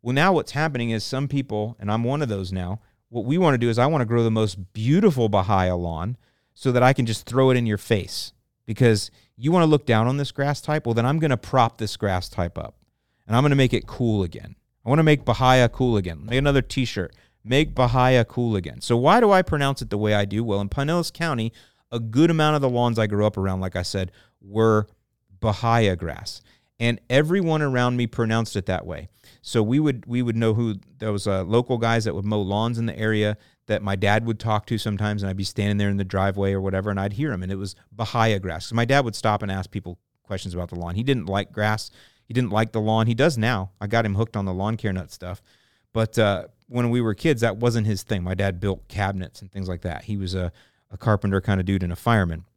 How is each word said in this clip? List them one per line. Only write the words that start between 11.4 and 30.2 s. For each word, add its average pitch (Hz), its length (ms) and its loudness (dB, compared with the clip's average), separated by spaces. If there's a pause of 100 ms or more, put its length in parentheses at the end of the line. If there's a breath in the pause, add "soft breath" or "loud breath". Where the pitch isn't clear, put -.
this 107 180 -6
grass 92 320 -2
type 85 300 -6
up. - 180 -12 (520)
And 107 80 0
I'm 127 80 6
gonna 143 120 4
make 131 160 4
it 113 140 -2
cool 107 380 0
again. - 320 -10 (280)
I 107 60 -6
wanna 156 140 4
make 151 220 4
Bahia 127 440 4
cool 123 260 0
again. 87 300 -4
Make 120 140 0
another 139 240 4
t-shirt. 113 520 -4 (280 soft breath)
Make 127 320 0
Bahia 127 500 4
cool 117 300 -2
again. 76 260 -6
So 120 160 0
why 160 220 4
do 214 120 6
I 185 120 4
pronounce 139 400 -2
it 113 80 -8
the 104 60 -4
way 107 180 2
I 101 100 2
do? 101 180 -2
Well, 101 160 0
in 101 100 -4
Pinellas 160 440 -2
County, 123 400 -4 (360 soft breath)
a 120 120 -6
good 120 280 4
amount 156 240 4
of 147 80 0
the 135 60 2
lawns 120 320 2
I 107 80 2
grew 104 180 0
up 104 120 0
around, 95 240 -2
like 92 160 -6
I 90 40 -2
said, 92 300 -4 (300 soft breath)
were 107 460 2 (520)
Bahia 113 560 2
grass. - 460 -10 (400 soft breath)
And 117 180 0 (100)
everyone 156 520 2
around 123 340 2
me 120 120 0
pronounced 113 500 -2
it 92 80 -4
that 92 200 -4
way. 76 220 -12 (340 soft breath)
So 113 220 0
we 120 160 2
would, 139 260 -2
we 120 160 -4